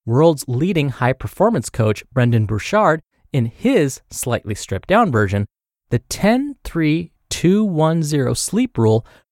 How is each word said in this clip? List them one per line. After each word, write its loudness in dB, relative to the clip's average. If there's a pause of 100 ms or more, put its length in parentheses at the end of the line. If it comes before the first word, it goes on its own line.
world's 2
leading 0
high-performance -2
coach -2 (100)
Brendon 2
Burchard 0 (320)
in 0
his 0 (100)
slightly -6
stripped-down 0
version, 0 (440)
the 0
ten -2
three -2 (160)
two 2
one 0
zero 0
sleep -4
rule 2 (260)